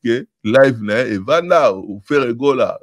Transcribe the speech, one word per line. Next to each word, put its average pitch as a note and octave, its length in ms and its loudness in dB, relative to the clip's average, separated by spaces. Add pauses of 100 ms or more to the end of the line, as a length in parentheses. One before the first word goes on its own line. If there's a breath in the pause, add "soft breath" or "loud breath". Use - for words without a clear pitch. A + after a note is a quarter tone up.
que A#2+ 240 -2 (160)
live B2 380 4
na G#2+ 220 -2
ye A2 100 -6
evanda, D3 600 2
ou G2 320 -12
faire C#3 220 0
ego B2+ 260 0
la, A#2+ 300 -2